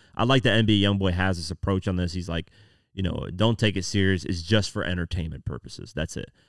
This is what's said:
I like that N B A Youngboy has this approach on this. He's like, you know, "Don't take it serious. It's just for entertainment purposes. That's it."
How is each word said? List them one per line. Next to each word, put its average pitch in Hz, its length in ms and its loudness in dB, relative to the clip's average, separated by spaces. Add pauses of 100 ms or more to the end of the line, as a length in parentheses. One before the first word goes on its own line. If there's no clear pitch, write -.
(140)
I - 100 -2
like 127 200 4
that 110 100 4
N 113 100 4
B 104 180 6
A 101 60 4
Youngboy 98 240 2
has 92 240 0
this 82 140 -8
approach 92 360 -2
on 92 100 0
this. 90 180 -2
He's 87 160 -6
like, 82 200 -6 (440)
you 95 80 -4
know, - 340 -4
"Don't 110 220 2
take 104 180 2
it 92 80 -2
serious. 95 400 2
It's 87 160 -4
just 98 300 0
for - 140 -6
entertainment 82 600 -6
purposes. - 500 -12
That's 76 220 -6
it." - 140 -10 (180)